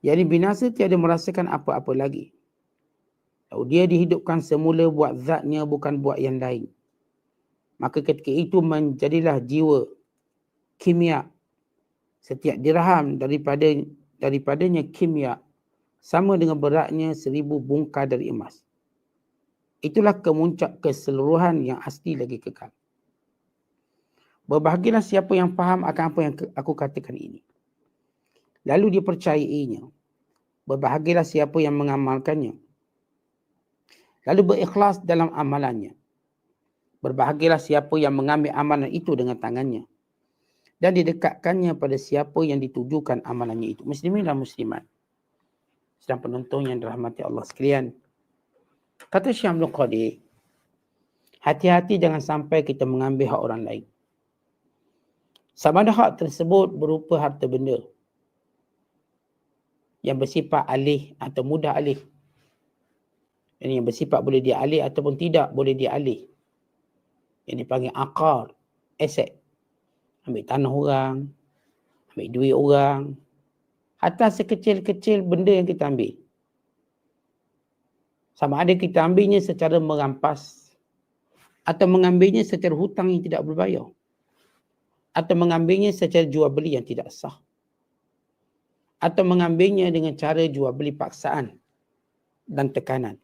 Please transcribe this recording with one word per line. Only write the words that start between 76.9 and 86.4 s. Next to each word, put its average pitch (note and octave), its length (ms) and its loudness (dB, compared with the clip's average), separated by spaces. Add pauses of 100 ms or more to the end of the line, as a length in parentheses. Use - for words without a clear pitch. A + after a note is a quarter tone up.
Sama C#3+ 320 0
ada F3+ 80 4
kita F3+ 320 0
ambilnya G3 320 4
secara E3+ 400 0
merampas D3 960 -4 (880)
atau E3+ 240 0
mengambilnya F#3 560 6
secara F3+ 320 0
hutang F#3 400 -2
yang E3+ 80 0
tidak E3 240 -4
berbayar. E3+ 400 -2 (1300)
Atau E3 240 0
mengambilnya F3 560 2
secara F3 320 2
jual D3 240 2